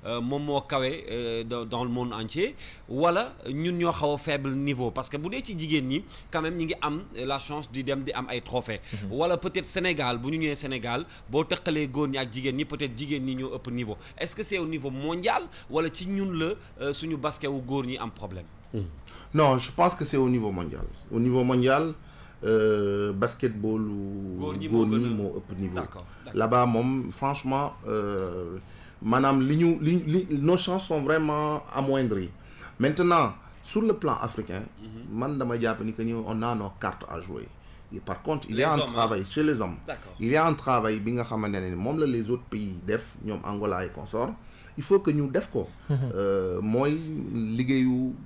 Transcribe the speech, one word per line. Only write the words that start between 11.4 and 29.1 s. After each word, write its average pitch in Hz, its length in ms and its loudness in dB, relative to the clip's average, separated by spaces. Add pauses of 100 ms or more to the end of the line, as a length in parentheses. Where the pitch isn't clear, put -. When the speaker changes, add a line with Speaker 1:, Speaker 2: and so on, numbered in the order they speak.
Speaker 1:
tëqalee 156 440 0
góor 139 200 0
ñi 135 80 -2
ak 127 160 -2
jigéen 127 240 -2
ñi, 147 80 0
peut-être 139 320 -6
jigéen 139 260 -4
ñi 131 120 -2
ñoo 127 220 -4
ëpp 123 140 -8
niveau. 120 280 -4 (180)
Est-ce - 180 -6
que 214 80 -8
c'est 202 160 -2
au 165 80 -2
niveau 151 240 -4
mondial, 165 520 0 (260)
wala 160 240 0
ci 180 140 -8
ñun 196 260 0
la, 165 220 0 (260)
euh, 143 140 -2
suñu 160 240 -4
basket 143 320 -4
wu 139 100 -2
góor 131 240 -2
ñi 123 140 -4
am 113 120 -6
problème? 92 340 -10 (280)
Speaker 3:
Mhm. 104 120 -2 (500)
Speaker 4:
Non, 143 240 8
je 123 140 -2
pense 175 220 4
que 160 120 -2
c'est 147 100 0
au 131 140 6
niveau 113 220 2
mondial. 85 320 -4 (280)
Au 110 80 0
niveau 123 240 4
mondial, 131 480 4 (520)
euh, 104 680 4
basketball 110 680 0 (560)
Speaker 1:
Góor 95 180 -4
ñi 98 120 -4
Speaker 4:
góor 113 180 6
Speaker 1:
moo 107 100 4
Speaker 4:
ñi 117 80 4
Speaker 1:
gën 120 80 0
a - 40 0
Speaker 4:
moo 101 220 -2
ëpp 92 200 -10
niveau. 95 160 -2
Speaker 1:
D'accord, 92 320 -6 (180)
d'accord. - 140 -4
Speaker 4:
Là-bas 120 280 6
moom, 123 460 2
franchement, 139 600 0 (160)
euh, 95 680 -2 (460)
maanaam 131 400 6